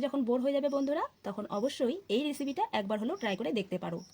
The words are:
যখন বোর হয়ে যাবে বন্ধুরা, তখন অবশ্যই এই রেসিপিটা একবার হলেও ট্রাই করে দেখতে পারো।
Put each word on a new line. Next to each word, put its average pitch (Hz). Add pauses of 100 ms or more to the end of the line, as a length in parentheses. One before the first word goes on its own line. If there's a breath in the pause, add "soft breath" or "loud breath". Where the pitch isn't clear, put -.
যখন 285
বোর 240
হয়ে 277
যাবে 277
বন্ধুরা, 285 (240)
তখন 202 (140)
অবশ্যই 254 (200)
এই 247
রেসিপিটা 285 (160)
একবার 208
হলেও 285
ট্রাই 202
করে 247
দেখতে 190
পারো। 170 (140)